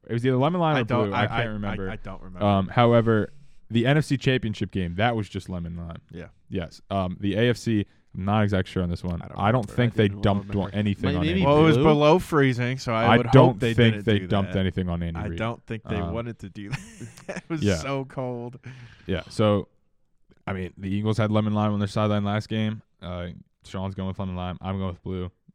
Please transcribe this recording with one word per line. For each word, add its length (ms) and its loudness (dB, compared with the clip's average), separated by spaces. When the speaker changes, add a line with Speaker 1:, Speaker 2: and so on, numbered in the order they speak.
Speaker 1:
It 60 -6
was 120 -2
either 120 4
lemon 220 2
lime 180 2
Speaker 2:
I 40 2
Speaker 1:
or 20 0
Speaker 2:
don't, 260 0
Speaker 1:
blue. 40 -4
Speaker 2:
I, 100 2
Speaker 1:
I 40 0
can't 120 -2
Speaker 2:
I, 60 0
Speaker 1:
remember. 440 -6
Speaker 2:
I, 40 -8
I 40 -8
don't 240 -12
remember. 240 -4
Speaker 1:
Um, 220 4
however, 640 4
the 160 2
N 120 4
F 80 2
C 120 0
Championship 540 -2
game, 240 -4
that 200 0
was 140 -4
just 200 -10
lemon 280 -8
lime. 240 -12
Speaker 2:
Yeah. 160 -14
Speaker 1:
Yes. 400 -8
Um, 300 -2
the 160 -2
A 160 2
F 60 0
C, 280 0
I'm 100 -6
not 180 2
exactly 280 0
sure 120 -2
on 60 -2
this 140 -6
one. 180 -6
Speaker 2:
I 60 -14
don't 120 -14
Speaker 1:
I 120 2
don't 180 2
Speaker 2:
remember. 60 -16
Speaker 1:
think 180 2
Speaker 3:
I 40 -2
Speaker 1:
they 120 4
Speaker 3:
didn't 140 -8
Speaker 1:
dumped 260 0
Speaker 3:
remember. 180 -2
Speaker 1:
on 60 -10
anything 320 -2
Speaker 3:
Maybe 120 0
Speaker 1:
on 100 0
Andy 160 0
Speaker 3:
blue? 60 4
Speaker 2:
Well, 100 6
it 80 8
was 100 6
Speaker 1:
Reid. 80 4
Speaker 2:
below 340 6
freezing, 600 0
so 140 -4
I 100 0
Speaker 1:
I 40 8
Speaker 2:
would 140 2
Speaker 1:
don't 220 10
Speaker 2:
hope 60 -8
they 140 0
Speaker 1:
think 220 6
Speaker 2:
didn't 100 -8
Speaker 1:
they 140 4
Speaker 2:
do 80 -6
Speaker 1:
dumped 260 0
Speaker 2:
that. 60 0
Speaker 1:
anything 300 -2
on 140 -4
Andy 160 -6
Speaker 2:
I 80 -8
Speaker 1:
Reid. 120 -8
Speaker 2:
don't 280 -6
think 160 -10
they 140 -6
Speaker 1:
Um, 160 -4
Speaker 2:
wanted 260 -8
to 100 -14
do 220 -14
that. 80 -8
<laughs> 480 -18
It 120 -12
was 140 -4
Speaker 1:
yeah. 120 4
Speaker 2:
so 300 -6
cold. 540 -10
Speaker 1:
Yeah. 220 -4
So, 400 2
I 80 -8
mean, 240 -8
the 120 -8
Eagles 280 0
had 140 2
lemon 220 0
lime 180 2
on 80 -2
their 80 0
sideline 380 0
last 240 -2
game. 320 -4
Uh, 260 -10
Sean's 300 -8
going 140 -6
with 100 -10
lemon 160 -6
lime. 260 -8
I'm 160 -6
going 120 -4
with 120 -12
blue. 300 -8